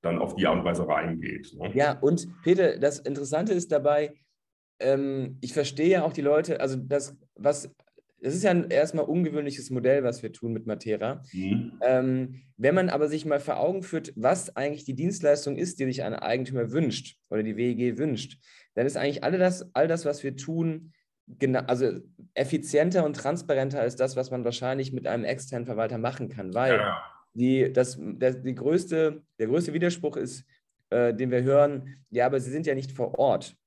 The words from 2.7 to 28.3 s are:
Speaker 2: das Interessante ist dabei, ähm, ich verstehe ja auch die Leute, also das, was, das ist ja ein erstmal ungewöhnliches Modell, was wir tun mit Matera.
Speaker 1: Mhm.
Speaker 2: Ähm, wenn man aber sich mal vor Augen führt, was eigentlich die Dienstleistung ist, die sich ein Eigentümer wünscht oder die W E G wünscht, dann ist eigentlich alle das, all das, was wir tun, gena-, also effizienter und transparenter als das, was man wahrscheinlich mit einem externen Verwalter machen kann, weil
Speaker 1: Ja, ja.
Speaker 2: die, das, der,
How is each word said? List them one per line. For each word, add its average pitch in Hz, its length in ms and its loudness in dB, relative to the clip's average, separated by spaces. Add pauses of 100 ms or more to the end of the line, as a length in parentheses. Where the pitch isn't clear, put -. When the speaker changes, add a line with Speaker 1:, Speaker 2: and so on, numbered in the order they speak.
Speaker 2:
das 139 200 2
Interessante 143 540 -2
ist 175 180 -2
dabei, 147 440 2 (680)
ähm, 135 600 0
ich - 120 -8
verstehe 151 360 0
ja 180 140 4
auch 160 100 0
die 160 100 -6
Leute, 151 380 2
also 135 160 -2
das, 139 400 -4 (180)
was, 143 380 -2 (480)
das 139 140 -4
ist 180 80 -4
ja 208 80 6
ein 175 200 2
erstmal 156 340 2
ungewöhnliches 147 680 -2
Modell, 131 320 4
was 123 200 -2
wir 110 100 -8
tun 117 200 -6
mit 110 140 -6
Matera. 107 560 -4 (100)
Speaker 1:
Mhm. 101 480 -2
Speaker 2:
Ähm, 131 600 2 (140)
wenn 135 180 4
man 185 140 2
aber 147 200 2
sich 151 160 -4
mal 147 160 0
vor 139 180 -4
Augen 185 240 0
führt, 165 340 -8
was 151 400 0
eigentlich 147 280 -4
die 135 100 -6
Dienstleistung 147 640 0
ist, 180 220 -4
die 135 60 0
sich 131 180 -2
ein 110 120 -4
Eigentümer 123 580 -2
wünscht 139 460 -2 (120)
oder 110 120 0
die 107 140 -4
W 120 140 2
E 120 40 0
G 117 240 0
wünscht, 135 420 -4 (340)
dann 120 120 0
ist 139 100 -2
eigentlich 143 260 -2
alle 165 160 0
das, 185 360 0
all 143 120 4
das, 165 180 -2
was 147 180 -2
wir 135 140 -6
tun, 165 560 -4 (340)
gena-, 127 400 0
also 123 340 2 (340)
effizienter 156 680 2
und 147 120 0
transparenter 139 640 0
als 123 160 0
das, 131 200 0
was 131 140 -2
man 123 140 -4
wahrscheinlich 131 480 -2
mit 127 140 -6
einem 117 180 -2
externen 127 420 -6
Verwalter 120 320 -2
machen 120 300 -4
kann, 95 260 -10
weil 123 220 4
Speaker 1:
Ja, 104 60 2
ja. 95 200 -2 (320)
Speaker 2:
die, 131 380 2
das, 127 280 2
der, 127 340 -2